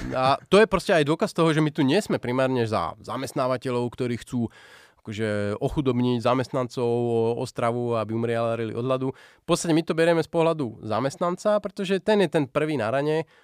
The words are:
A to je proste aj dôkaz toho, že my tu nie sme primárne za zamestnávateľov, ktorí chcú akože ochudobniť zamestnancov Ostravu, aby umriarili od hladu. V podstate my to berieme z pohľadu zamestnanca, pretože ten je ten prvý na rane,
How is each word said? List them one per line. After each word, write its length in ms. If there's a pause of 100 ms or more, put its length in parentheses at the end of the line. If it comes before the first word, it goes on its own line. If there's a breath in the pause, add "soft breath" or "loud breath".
(100)
A 320
to 140
je 80
proste 280
aj 120
dôkaz 240
toho, 240
že 80
my 80
tu 120
nie 200
sme 160
primárne 480
za 340
zamestnávateľov, 880
ktorí 300
chcú 320 (480 loud breath)
akože 640
ochudobniť 640
zamestnancov 640 (480)
Ostravu, 560
aby 240
umriarili 560
od 80
hladu. 320
V 320
podstate 320
my 80
to 80
berieme 320
z 80
pohľadu 480
zamestnanca, 800
pretože 400
ten 240
je 80
ten 160
prvý 320
na 80
rane, 400 (160 soft breath)